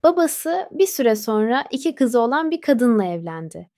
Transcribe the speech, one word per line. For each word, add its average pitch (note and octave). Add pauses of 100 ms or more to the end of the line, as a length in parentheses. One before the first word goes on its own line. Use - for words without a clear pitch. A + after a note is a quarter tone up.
Babası E4+
bir F#4+
süre A#3
sonra A3
iki C4+
kızı B3
olan D4
bir D#4+
kadınla A#3
evlendi. E3+